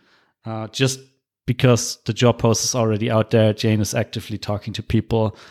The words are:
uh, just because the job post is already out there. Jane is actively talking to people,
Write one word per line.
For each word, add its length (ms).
uh, 240
just 320
because 580
the 80
job 260
post 260
is 100
already 360
out 200
there. 240
Jane 260
is 140
actively 440
talking 360
to 80
people, 540